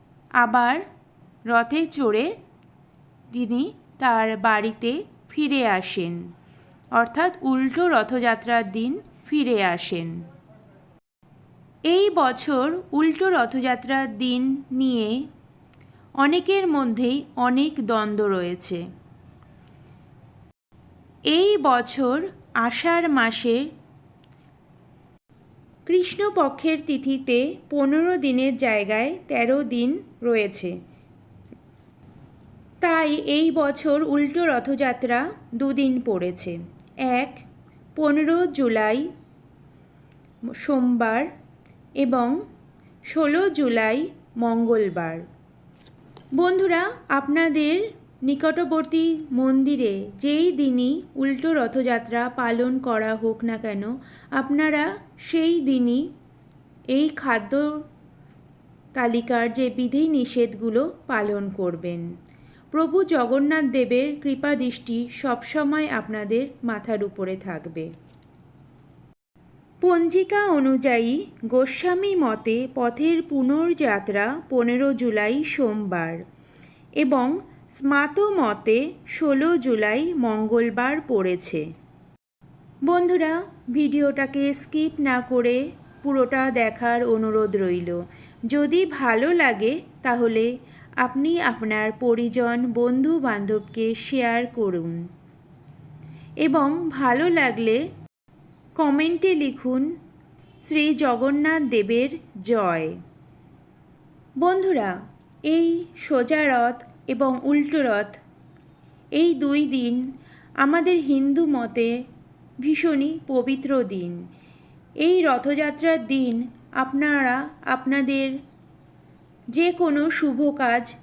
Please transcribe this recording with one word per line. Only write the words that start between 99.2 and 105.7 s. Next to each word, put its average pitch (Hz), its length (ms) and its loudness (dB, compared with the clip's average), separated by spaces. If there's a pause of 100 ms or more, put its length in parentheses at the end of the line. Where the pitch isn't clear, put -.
লিখুন, 262 460 -2 (800)
"শ্রী 302 240 0 (100)
জগন্নাথ 285 760 2
দেবের 233 400 2 (320)
জয়।" 185 460 0 (1500)
বন্ধুরা, 349 540 2 (540)
এই 330 240 2 (300)